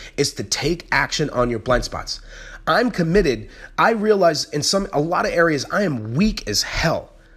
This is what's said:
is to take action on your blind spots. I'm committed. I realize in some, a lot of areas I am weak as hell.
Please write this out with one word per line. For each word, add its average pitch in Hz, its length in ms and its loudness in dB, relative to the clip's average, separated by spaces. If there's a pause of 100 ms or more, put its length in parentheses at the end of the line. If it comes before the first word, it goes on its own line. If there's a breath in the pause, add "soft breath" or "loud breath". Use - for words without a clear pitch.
(180 loud breath)
is 143 160 0
to 107 100 -8
take 165 480 -2
action 143 380 0
on 123 180 0
your 117 120 -2
blind 123 240 2
spots. - 360 -10 (460 loud breath)
I'm 214 240 2
committed. 160 600 0 (260 loud breath)
I 180 140 4
realize 202 600 2
in 147 120 -2
some, 196 300 0
a - 80 2
lot 175 260 0
of - 60 -4
areas 160 380 2
I 190 120 0
am 117 320 -2
weak 208 340 0
as 101 140 0
hell. - 500 -2 (240 soft breath)